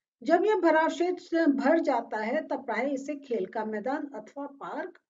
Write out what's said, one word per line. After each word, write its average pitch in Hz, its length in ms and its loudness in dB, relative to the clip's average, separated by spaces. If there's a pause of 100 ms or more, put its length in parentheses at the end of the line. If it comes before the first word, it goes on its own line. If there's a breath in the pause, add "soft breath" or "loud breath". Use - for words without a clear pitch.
(220)
जब 330 220 4
यह 427 120 4
भराव 320 320 4
क्षेत्र 339 580 0
भर 294 320 4
जाता 240 380 -2
है, 247 300 -2
तब 269 200 -6
प्राय 233 240 -2
इसे 277 260 -6
खेल 202 300 -4
का 214 180 -6
मैदान 254 500 -4
अथवा 285 320 -12
पार्क 277 520 -12 (120)